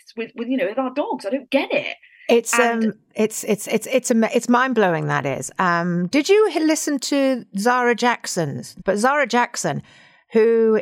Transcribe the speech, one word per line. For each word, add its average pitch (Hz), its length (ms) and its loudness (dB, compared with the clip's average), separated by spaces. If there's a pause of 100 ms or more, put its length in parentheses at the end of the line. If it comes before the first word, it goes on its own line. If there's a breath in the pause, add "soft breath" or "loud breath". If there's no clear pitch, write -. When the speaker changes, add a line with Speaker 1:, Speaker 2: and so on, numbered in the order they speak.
(180)
Speaker 1:
with, 226 180 -10
with, 226 120 -8
you 262 100 -2
know, 185 100 -2
with 226 120 -6
our 254 140 -6
dogs? 311 320 -6
I 196 40 -8
don't 262 220 -6
get 311 200 0
it." - 240 -4 (320 loud breath)
Speaker 2:
It's, 233 300 2
Speaker 1:
And 233 280 2
Speaker 2:
um, 214 80 -2 (220)
it's, 214 280 -2
it's, 202 240 -4
it's, 220 240 -2
it's 247 180 0
ama-, 226 240 2
it's 233 160 0
mind-blowing, 226 560 2
that 147 220 -2
is. 135 320 -6
Um, 175 480 0
did 285 200 0
you 415 220 4
h-, 302 140 -4
listen 302 380 0
to 269 440 0 (140)
Zara 240 340 2
Jackson's? 214 920 -4
But 202 140 0
Zara 262 300 2
Jackson, 202 560 -2 (480 soft breath)
who 226 500 4